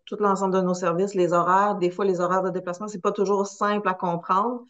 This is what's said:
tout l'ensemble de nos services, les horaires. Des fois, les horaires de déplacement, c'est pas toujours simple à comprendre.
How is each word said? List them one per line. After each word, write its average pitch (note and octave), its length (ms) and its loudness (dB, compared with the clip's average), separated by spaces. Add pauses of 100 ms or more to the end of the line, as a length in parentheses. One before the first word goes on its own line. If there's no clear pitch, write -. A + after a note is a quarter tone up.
tout G#3+ 120 -10
l'ensemble G3 360 2
de F#3+ 80 4
nos F3+ 120 0
services, F#3 400 0
les F3 200 2
horaires. F#3+ 400 4
Des F3 160 0
fois, G3+ 160 -2
les F3+ 140 0
horaires F3+ 220 2
de F#3 80 -2
déplacement, F3+ 380 -6
c'est G#3 140 -10
pas G3+ 100 0
toujours G3 340 0
simple G#3 400 -2
à F#3 80 0
comprendre. F#3+ 760 -2